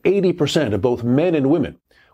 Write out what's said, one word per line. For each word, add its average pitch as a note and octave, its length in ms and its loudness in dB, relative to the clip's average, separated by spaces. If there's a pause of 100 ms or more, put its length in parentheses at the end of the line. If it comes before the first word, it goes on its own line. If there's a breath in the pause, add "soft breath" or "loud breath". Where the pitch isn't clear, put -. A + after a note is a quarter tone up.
eighty F#3 280 2
percent C#3+ 400 -2
of G2 80 -2
both A#2+ 220 0
men D3+ 320 2
and C#3 160 2
women B2+ 260 -2 (360 soft breath)